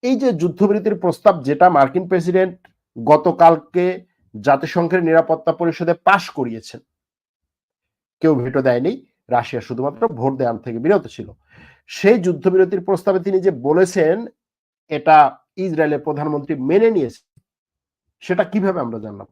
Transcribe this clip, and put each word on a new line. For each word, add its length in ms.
এই 140
যে 180
যুদ্ধবিরতির 640
প্রস্তাব 440
যেটা 260
মার্কিন 380
প্রেসিডেন্ট 600
গতকালকে 1000
জাতিসংঘের 600
নিরাপত্তা 500
পরিষদে 400
পাশ 360
করিয়েছেন, 500
কেউ 160
ভেটো 260
দেয়নি, 440
রাশিয়া 320
শুধুমাত্র 460
ভোট 300
দেওয়া 200
থেকে 220
বিরত 280
ছিল। 240
সেই 320
যুদ্ধবিরতির 680
প্রস্তাবে 340
তিনি 200
যে 120
বলেছেন 760
এটা 500
ইসরায়েলের 440
প্রধানমন্ত্রী 560
মেনে 360
নিয়েছে, 500
সেটা 240
কিভাবে 360
আমরা 200
জানলাম? 320